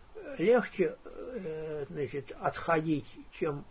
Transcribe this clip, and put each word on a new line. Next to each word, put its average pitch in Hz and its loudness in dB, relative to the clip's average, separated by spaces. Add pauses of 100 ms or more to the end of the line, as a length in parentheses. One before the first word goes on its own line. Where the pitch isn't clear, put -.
(380)
легче, 190 4
э, 156 -6
значит, 143 -4
отходить, 160 2 (260)
чем 147 -2